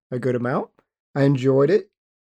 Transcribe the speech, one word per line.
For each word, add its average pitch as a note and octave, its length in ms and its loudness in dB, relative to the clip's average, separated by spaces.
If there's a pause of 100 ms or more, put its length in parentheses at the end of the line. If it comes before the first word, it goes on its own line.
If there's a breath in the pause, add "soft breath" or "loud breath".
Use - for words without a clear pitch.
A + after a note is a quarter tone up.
a C3 80 -6
good B2 180 -2
amount. B2+ 340 -4 (440)
I C#3 100 0
enjoyed C3+ 460 2
it. G#3 220 -2 (360)